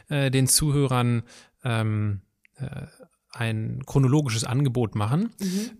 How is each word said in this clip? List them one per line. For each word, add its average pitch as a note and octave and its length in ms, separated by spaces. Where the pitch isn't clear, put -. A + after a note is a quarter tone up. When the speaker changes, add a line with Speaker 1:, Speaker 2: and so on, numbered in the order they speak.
Speaker 1:
äh, C#3 220
den C3+ 180
Zuhörern, C3 720
ähm, G#2+ 600
äh, - 300
ein A#2 560
chronologisches C3 580
Angebot A#2+ 520
machen. C3 420
Speaker 2:
Mhm. G3+ 420